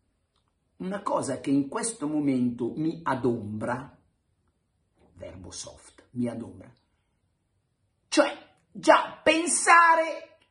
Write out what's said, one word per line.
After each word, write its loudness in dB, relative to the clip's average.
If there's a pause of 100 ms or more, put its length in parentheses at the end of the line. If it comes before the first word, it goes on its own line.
(840)
una -6
cosa -4
che -4
in 4
questo -4
momento 0
mi -4
adombra, -2 (1160)
verbo -16
soft, -18
mi -4
adombra, -12 (1400)
cioè 4 (320)
già 2
pensare 4 (120)